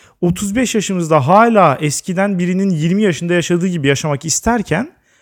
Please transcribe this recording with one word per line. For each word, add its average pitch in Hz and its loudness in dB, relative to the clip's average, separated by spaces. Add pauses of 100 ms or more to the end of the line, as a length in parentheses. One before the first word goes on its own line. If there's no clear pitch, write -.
(200)
otuz 196 -2
beş 254 0
yaşımızda 165 0
hala 196 4
eskiden 180 -2
birinin 185 -2
yirmi 170 0
yaşında 175 0
yaşadığı 175 0
gibi 170 -2
yaşamak 143 -2
isterken 226 -2 (320)